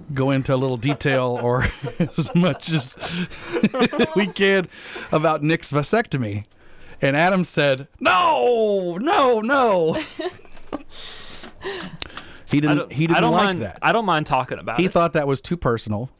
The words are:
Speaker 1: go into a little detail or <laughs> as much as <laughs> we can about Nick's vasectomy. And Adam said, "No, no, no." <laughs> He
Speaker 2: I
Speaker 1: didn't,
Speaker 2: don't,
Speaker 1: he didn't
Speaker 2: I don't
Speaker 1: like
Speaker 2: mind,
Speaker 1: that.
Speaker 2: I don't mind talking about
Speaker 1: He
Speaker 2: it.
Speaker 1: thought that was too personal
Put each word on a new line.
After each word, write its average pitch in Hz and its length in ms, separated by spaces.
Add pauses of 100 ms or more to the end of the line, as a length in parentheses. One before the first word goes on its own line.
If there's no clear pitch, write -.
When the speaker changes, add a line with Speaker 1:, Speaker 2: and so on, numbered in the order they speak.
(120)
Speaker 1:
go 131 200
into 135 200
a 131 40
little 131 200
detail 131 640
or 120 220 (200)
<laughs> - 180
as 160 340
much 175 380
as - 240 (680)
<laughs> 240 540
we 202 100
can 190 400 (460)
about 156 320
Nick's 160 260
vasectomy. 135 760 (560)
And 139 160
Adam 180 280
said, 143 420 (140)
"No, 240 1000
no, 262 400
no." 214 600
<laughs> 294 40 (2500)
He 139 120
Speaker 2:
I - 20
Speaker 1:
didn't, 147 160
Speaker 2:
don't, - 160
Speaker 1:
he 156 140
didn't 165 100
Speaker 2:
I 147 40
don't - 120
Speaker 1:
like 208 140
Speaker 2:
mind, 180 160
Speaker 1:
that. 95 200
Speaker 2:
I 151 100
don't 220 120
mind 156 220
talking 127 320
about 113 200
Speaker 1:
He 175 80
Speaker 2:
it. 180 60
Speaker 1:
thought 170 220
that 147 120
was 135 140
too - 160
personal 113 640